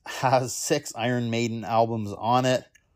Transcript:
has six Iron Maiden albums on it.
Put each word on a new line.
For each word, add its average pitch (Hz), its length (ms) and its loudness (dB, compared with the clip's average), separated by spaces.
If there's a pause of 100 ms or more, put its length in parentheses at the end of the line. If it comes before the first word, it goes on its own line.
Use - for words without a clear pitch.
has 127 480 0
six - 420 -2
Iron 120 340 0
Maiden 113 360 -2
albums 113 520 0
on 123 280 2
it. 127 180 2 (320)